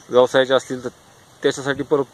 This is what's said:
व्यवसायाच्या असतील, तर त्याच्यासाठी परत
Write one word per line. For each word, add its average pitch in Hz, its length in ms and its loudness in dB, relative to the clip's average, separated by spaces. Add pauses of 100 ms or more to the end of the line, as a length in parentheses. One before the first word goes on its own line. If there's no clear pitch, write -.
व्यवसायाच्या 127 480 4
असतील, 127 280 -6
तर 123 40 -8 (540)
त्याच्यासाठी 139 400 -2
परत 139 320 0